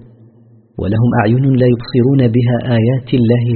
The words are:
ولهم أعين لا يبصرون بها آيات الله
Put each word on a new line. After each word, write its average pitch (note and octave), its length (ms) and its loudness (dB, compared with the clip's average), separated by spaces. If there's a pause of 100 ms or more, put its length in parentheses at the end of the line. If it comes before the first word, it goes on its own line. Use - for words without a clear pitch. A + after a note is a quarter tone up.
(800)
ولهم A2 300 0 (100)
أعين A#2 240 0 (160)
لا B2+ 120 2
يبصرون C3 500 0 (140)
بها A#2+ 200 0 (220)
آيات B2 300 -2 (100)
الله A#2+ 260 2 (120)